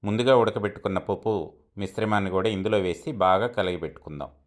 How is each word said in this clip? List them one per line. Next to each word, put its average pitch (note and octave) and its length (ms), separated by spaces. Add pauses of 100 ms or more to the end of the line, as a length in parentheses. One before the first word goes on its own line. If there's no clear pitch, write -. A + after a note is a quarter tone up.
ముందుగా A#2+ 340
ఉడకబెట్టుకున్న G#2 600
పప్పు G2 560 (240)
మిశ్రమాన్ని G2+ 540
కూడా F#2+ 180
ఇందులో G#2+ 280
వేసి F#2 340
బాగా F#2+ 360
కలయబెట్టుకుందాం. D#2+ 800 (180)